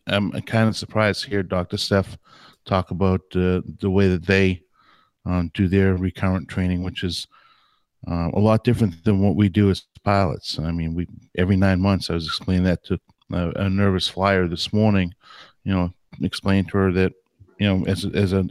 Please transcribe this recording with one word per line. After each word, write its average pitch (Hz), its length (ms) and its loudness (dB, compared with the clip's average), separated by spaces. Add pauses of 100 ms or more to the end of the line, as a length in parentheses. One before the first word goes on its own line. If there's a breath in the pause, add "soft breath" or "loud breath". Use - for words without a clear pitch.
I'm 98 260 0 (100)
kind 113 260 0
of 101 80 -4
surprised 107 460 -2
to - 80 -14
hear 101 120 -2
Doctor 90 360 -4
Steph - 400 0 (460 loud breath)
talk 95 260 -2
about, 92 300 0 (140)
uh, 92 280 0 (180)
the 101 100 -2
way 98 180 4
that 87 180 0
they, 95 360 2 (600 soft breath)
um, 90 300 -2
do 98 140 2
their 95 260 4
recurrent 92 540 -2
training, 90 340 -2
which 92 220 -8
is, 85 220 -6 (800 soft breath)
uh, 85 260 -4
a - 80 -2
lot 110 240 4
different 104 400 0
than 101 160 2
what 98 160 2
we 104 120 4
do 98 220 4
as - 140 -4 (200)
pilots. 98 540 -2
I 82 120 -4
mean, 82 240 -4
we, 85 120 -4 (300)
every 92 200 2
nine 95 240 2
months, 95 280 0
I 85 60 -2
was 82 120 -4
explaining 90 380 -2
that 90 200 0
to 90 160 -4 (320)
a, 87 240 -2
a 98 140 -2
nervous 95 380 0
flyer 92 400 0
this 85 240 -6
morning, 104 420 2 (500 loud breath)
you 101 80 -2
know, 90 200 0 (300)
explain 95 440 0
to 101 120 -4
her 95 140 2
that, 92 200 0 (460)
you 104 80 0
know, 92 200 0
as 98 180 -4
a, 101 60 -6
as 98 220 0
a, 95 180 0